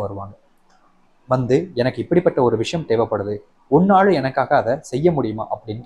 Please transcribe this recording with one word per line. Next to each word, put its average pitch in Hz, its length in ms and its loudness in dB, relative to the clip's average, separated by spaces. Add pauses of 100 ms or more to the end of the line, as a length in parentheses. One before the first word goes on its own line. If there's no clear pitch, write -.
வருவாங்க. 98 300 -12 (920)
வந்து, 127 280 2 (240)
"எனக்கு 123 220 -2
இப்படிப்பட்ட 175 400 0
ஒரு 117 200 2
விஷயம் 160 260 -6
தேவைப்படுது, 104 460 -2 (360)
உன்னால 196 360 4 (140)
எனக்காக 131 360 -2
அதை 117 180 0 (160)
செய்ய 143 220 0
முடியுமா?" 110 400 -4
அப்படின்னு 117 340 -10